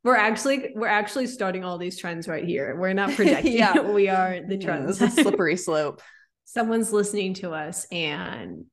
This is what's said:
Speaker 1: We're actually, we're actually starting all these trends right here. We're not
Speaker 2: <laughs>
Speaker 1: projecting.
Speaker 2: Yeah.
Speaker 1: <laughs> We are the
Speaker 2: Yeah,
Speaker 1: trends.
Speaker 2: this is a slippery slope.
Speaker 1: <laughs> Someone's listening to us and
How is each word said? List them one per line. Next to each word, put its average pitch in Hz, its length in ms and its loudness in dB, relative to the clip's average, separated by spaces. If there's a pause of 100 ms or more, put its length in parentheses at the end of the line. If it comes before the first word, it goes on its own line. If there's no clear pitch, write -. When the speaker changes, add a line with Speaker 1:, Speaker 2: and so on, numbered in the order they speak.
Speaker 1:
We're 247 140 4
actually, 226 580 2
we're 214 140 -2
actually 214 400 0
starting 185 360 -4
all 180 140 -6
these 180 200 -6
trends 170 300 -8
right 160 160 -4
here. 147 340 -2
We're 185 140 0
not 196 180 0
Speaker 2:
<laughs> 277 60 -2
Speaker 1:
projecting. 214 360 2
Speaker 2:
Yeah. 220 280 6
Speaker 1:
<laughs> 202 120 0
We 202 160 4
are 185 380 0
the 196 100 -4
Speaker 2:
Yeah, 190 100 -6
Speaker 1:
trends. 165 320 -2
Speaker 2:
this 233 140 4
is 233 60 2
a 311 40 6
slippery 180 340 2
slope. 151 460 -2 (220)
Speaker 1:
<laughs> - 200 -20
Someone's 226 480 0
listening 202 420 0
to 180 180 -8
us 156 380 -8
and 131 840 -6